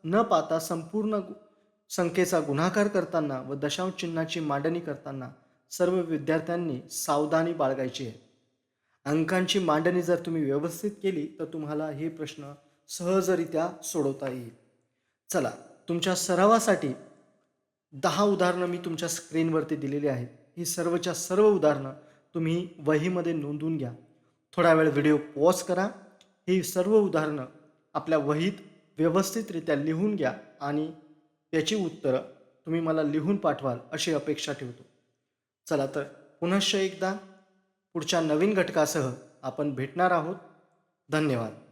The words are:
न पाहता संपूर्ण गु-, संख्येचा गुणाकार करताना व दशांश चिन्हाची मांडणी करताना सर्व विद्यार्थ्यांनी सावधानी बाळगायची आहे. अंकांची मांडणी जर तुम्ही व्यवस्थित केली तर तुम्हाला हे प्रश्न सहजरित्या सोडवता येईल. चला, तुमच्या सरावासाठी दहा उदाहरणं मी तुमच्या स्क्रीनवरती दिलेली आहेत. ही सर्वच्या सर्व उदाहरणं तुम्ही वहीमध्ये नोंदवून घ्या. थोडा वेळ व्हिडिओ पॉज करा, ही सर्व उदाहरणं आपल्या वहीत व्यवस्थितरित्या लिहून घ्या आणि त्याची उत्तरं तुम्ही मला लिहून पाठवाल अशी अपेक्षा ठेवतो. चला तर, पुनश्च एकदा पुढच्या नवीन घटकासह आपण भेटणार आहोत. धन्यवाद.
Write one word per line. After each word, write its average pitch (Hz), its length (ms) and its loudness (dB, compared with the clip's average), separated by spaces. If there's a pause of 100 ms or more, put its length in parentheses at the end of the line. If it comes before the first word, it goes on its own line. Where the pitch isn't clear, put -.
न 185 180 2
पाहता 165 380 2
संपूर्ण 180 540 -4
गु-, 196 200 -4 (560)
संख्येचा 175 500 0
गुणाकार 170 480 2
करताना 165 540 -2
व 131 120 -8
दशांश 151 400 -4
चिन्हाची 165 460 -4
मांडणी 151 400 -2
करताना 135 500 -10 (420)
सर्व 180 300 2
विद्यार्थ्यांनी 160 880 -2
सावधानी 156 640 0
बाळगायची 135 540 -2
आहे. - 220 -16 (760)
अंकांची 170 540 2
मांडणी 175 420 2
जर 170 240 0
तुम्ही 165 180 -2
व्यवस्थित 156 480 -2 (120)
केली 170 240 -2 (120)
तर 160 60 -4
तुम्हाला 151 440 -6
हे 151 200 -6
प्रश्न 147 440 -12 (340)
सहजरित्या 175 960 0
सोडवता 139 460 -2
येईल. 123 200 -10 (800)
चला, 135 220 0 (380)
तुमच्या 175 260 0
सरावासाठी 190 800 4 (1000)
दहा 160 320 0
उदाहरणं 180 420 2
मी 175 120 -2
तुमच्या 170 320 -4
स्क्रीनवरती 160 680 0
दिलेली 143 320 -2
आहेत. 123 200 -2 (300)
ही 170 80 -6
सर्वच्या 175 480 -2
सर्व 202 360 4
उदाहरणं 143 440 2 (400)
तुम्ही 170 360 -2 (100)
वहीमध्ये 165 540 0
नोंदवून 151 440 -4
घ्या. 123 160 -6 (600)
थोडा 170 200 6
वेळ 160 160 6
व्हिडिओ 143 280 4
पॉज 160 460 2
करा, 185 220 0 (600)
ही 180 160 4
सर्व 202 360 4
उदाहरणं 156 460 0 (480)
आपल्या 156 240 2
वहीत 151 360 2 (440)
व्यवस्थितरित्या 170 800 0
लिहून 160 400 0
घ्या 147 180 0 (280)
आणि 151 320 -2 (580)
त्याची 165 240 0
उत्तरं 147 460 -2 (440)
तुम्ही 165 160 -2
मला 160 220 2
लिहून 156 340 0
पाठवाल 135 400 -2 (140)
अशी 156 220 -2
अपेक्षा 147 400 -4
ठेवतो. 123 300 -12 (840)
चला 143 180 2
तर, 143 160 -4 (360)
पुनश्च 196 360 2
एकदा 190 380 0 (800)
पुढच्या 165 280 0
नवीन 160 320 2
घटकासह 151 600 0 (300)
आपण 143 320 -4
भेटणार 165 360 0
आहोत. 170 240 -2 (720)
धन्यवाद. 131 440 0 (180)